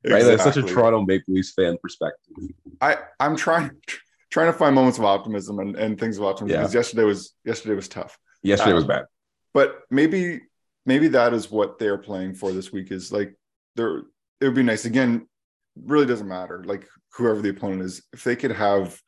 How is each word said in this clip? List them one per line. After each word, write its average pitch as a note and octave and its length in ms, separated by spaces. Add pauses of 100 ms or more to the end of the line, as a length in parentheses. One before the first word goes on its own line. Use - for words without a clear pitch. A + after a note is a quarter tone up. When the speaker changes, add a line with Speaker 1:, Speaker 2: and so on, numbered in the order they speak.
Speaker 1:
Right? A2+ 200
That's A2+ 200
such C#3 120
a C#3+ 60
Speaker 2:
Exactly. F#2 120
Speaker 1:
Toronto A2+ 320
Maple F#2+ 300
Leafs F#2+ 180
fan E2+ 260
perspective. - 540 (480)
Speaker 2:
I, - 160 (220)
I'm D3+ 160
trying, E3 360 (140)
tr-, - 140 (320)
trying E3 200
to E3 60
find C#3+ 160
moments B2+ 240
of A2+ 80
optimism G2+ 540
and, G2+ 160
and G#2+ 240
things A2+ 180
of G#2 60
optimism, G2 320
Speaker 1:
Yeah. F2+ 80
Speaker 2:
'cause F2 100
yesterday A#2 300
was, G2+ 300 (100)
yesterday A2 320
was F#2+ 120
tough. - 300 (240)
Speaker 1:
Yesterday G2+ 300
Speaker 2:
Uh, F2 40
Speaker 1:
was D#2+ 100
bad. C2 200 (480)
Speaker 2:
but - 280 (100)
maybe, D#3+ 500 (440)
maybe C#3+ 240
that A#2+ 240
is G#2+ 180
what G#2 260
they're G2+ 200
playing F#2+ 360
for F#2+ 180
this F#2 200
week F#2+ 200
is, F#2 200
like, G#2 240 (400)
they're, A2 240 (420)
it C#3 40
would B2+ 100
be C3 80
nice. A2+ 220
Again, A#2+ 420 (480)
really C#3+ 300
doesn't G#2+ 220
matter, F2+ 380
like, G2 220 (260)
whoever A2 280
the G#2 80
opponent F#2+ 340
is, F#2 200 (100)
if - 100
they B2 120
could B2 160
have G#2 560